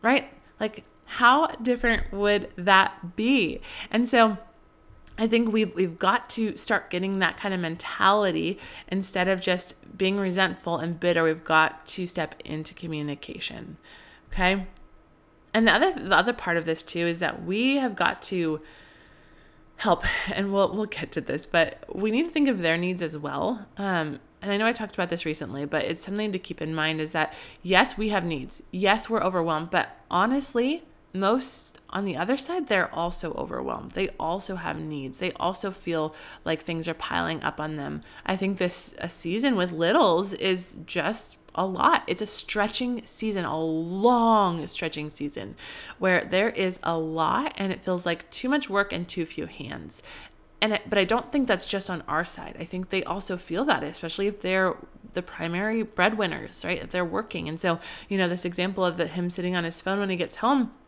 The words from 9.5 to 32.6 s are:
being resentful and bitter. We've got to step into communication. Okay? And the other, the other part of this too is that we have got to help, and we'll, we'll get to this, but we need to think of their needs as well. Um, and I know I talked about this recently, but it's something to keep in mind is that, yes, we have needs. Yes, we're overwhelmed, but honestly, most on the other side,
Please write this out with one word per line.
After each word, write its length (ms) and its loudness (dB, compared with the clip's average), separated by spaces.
being 220 2
resentful 580 0
and 240 -4
bitter. 240 4
We've 200 2
got 420 4
to 200 -6
step 280 -6
into 300 -8
communication. 1040 -8
Okay? 340 2
And 120 6
the 60 6
other, 200 4
the 240 2
other 160 4
part 260 -2
of 80 -2
this 160 -2
too 240 -2
is 140 0
that 240 -2
we 320 2
have 200 0
got 280 2
to 360 0
help, 280 2
and 220 -2
we'll, 220 4
we'll 120 0
get 260 -8
to 80 -2
this, 260 -4
but 360 2
we 160 0
need 140 2
to 60 -6
think 180 4
of 120 2
their 160 2
needs 260 0
as 140 -4
well. 500 -2
Um, 420 -2
and 100 -2
I 60 2
know 80 2
I 60 4
talked 220 -6
about 140 0
this 160 -4
recently, 400 -4
but 200 0
it's 180 -4
something 300 -2
to 60 -4
keep 220 -10
in 140 -4
mind 260 0
is 120 -4
that, 200 0
yes, 340 4
we 140 0
have 140 2
needs. 460 -6
Yes, 380 2
we're 140 2
overwhelmed, 480 0
but 260 0
honestly, 760 2
most 600 0
on 140 -4
the 120 -2
other 200 0
side, 320 -4